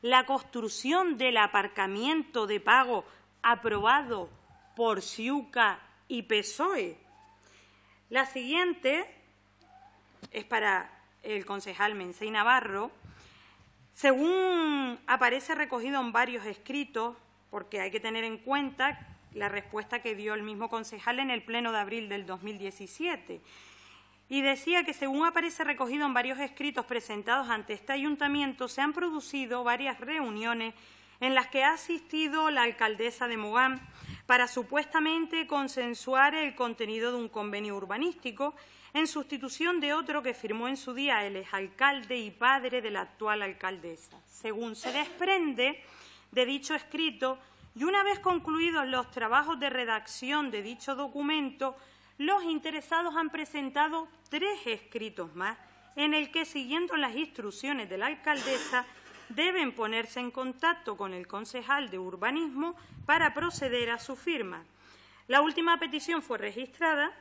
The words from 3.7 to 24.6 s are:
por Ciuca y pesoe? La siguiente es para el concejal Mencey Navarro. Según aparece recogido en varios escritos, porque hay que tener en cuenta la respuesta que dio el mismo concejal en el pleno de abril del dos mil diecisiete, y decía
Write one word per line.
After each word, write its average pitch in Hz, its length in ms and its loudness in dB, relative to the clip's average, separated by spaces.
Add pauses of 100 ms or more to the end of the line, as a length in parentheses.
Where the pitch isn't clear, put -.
por 220 240 2
Ciuca 226 800 0 (280)
y 240 160 -4
pesoe? 220 760 0 (1120)
La 254 160 2
siguiente 302 840 0 (1200)
es 214 140 -8
para 208 460 2 (320)
el 208 240 -6
concejal 202 480 -2
Mencey 190 360 -6
Navarro. 220 600 4 (1040)
Según 302 1120 4
aparece 254 480 2
recogido 269 480 -2
en 233 100 -4
varios 240 320 2
escritos, 233 720 -4 (320)
porque 202 320 -8
hay 190 100 -4
que 214 100 -4
tener 226 240 -2
en 220 120 -4
cuenta 277 720 -2 (240)
la 202 160 -2
respuesta 208 540 -6
que 220 120 -4
dio 208 200 -4
el 214 80 -4
mismo 214 260 -6
concejal 226 520 -4
en 269 100 0
el 233 120 -2
pleno 233 300 -2
de 220 60 0
abril 208 320 -4
del 202 160 -6
dos 180 160 -8
mil 208 160 -10
diecisiete, 196 840 -8 (880)
y 277 120 0
decía 277 440 2